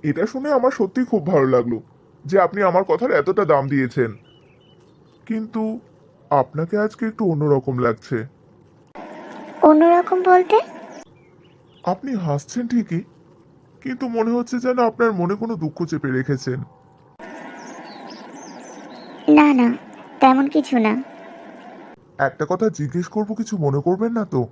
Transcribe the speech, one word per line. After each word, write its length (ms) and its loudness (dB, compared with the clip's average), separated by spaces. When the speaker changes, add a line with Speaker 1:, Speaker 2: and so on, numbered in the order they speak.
Speaker 1:
এটা 280 0
শুনে 260 -6
আমার 220 2
সত্যিই 320 0
খুব 100 2
ভালো 240 4
লাগলো 220 0
যে 100 -4
আপনি 140 -4
আমার 220 2
কথার 280 0
এতটা 240 0
দাম 100 4
দিয়েছেন, 380 0
কিন্তু 360 -6
আপনাকে 340 -4
আজকে 260 -6
একটু 200 -6
অন্যরকম 460 0
লাগছে। 300 -4
Speaker 2:
অন্যরকম 480 6
বলতে? 280 6
Speaker 1:
আপনি 200 -6
হাসছেন 460 -4
ঠিকই, 300 -2
কিন্তু 220 -6
মনে 200 0
হচ্ছে 200 -2
যেন 120 0
আপনার 220 0
মনে 200 0
কোনো 120 -4
দুঃখ 140 -6
চেপে 280 -4
রেখেছেন। 420 -4
Speaker 2:
না, 100 8
না, 80 4
তেমন 240 6
কিছু 200 0
না। 80 2
Speaker 1:
একটা 240 -6
কথা 160 0
জিজ্ঞেস 360 -4
করব, 140 -2
কিছু 140 -6
মনে 220 0
করবেন 300 0
না 60 -2
তো? 80 0